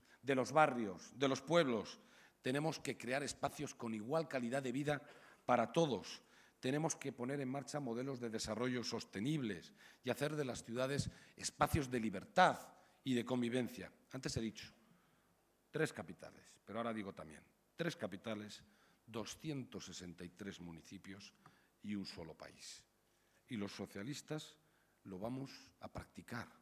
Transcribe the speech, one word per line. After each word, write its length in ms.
de 120
los 180
barrios, 640
de 100
los 140
pueblos. 580
Tenemos 400
que 160
crear 260
espacios 520
con 180
igual 340
calidad 360
de 100
vida 300
para 280
todos. 500
Tenemos 360
que 160
poner 280
en 80
marcha 300
modelos 420
de 100
desarrollo 520
sostenibles 920
y 80
hacer 240
de 100
las 200
ciudades 460
espacios 540
de 100
libertad 580
y 100
de 100
convivencia. 680
Antes 240
he 40
dicho, 280
tres 220
capitales, 500
pero 160
ahora 120
digo 220
también, 280
tres 200
capitales, 680
doscientos 800
sesenta 360
y 80
tres 300
municipios 720
y 120
un 100
solo 300
país. 500
Y 80
los 160
socialistas 840
lo 140
vamos 320
a 80
practicar 600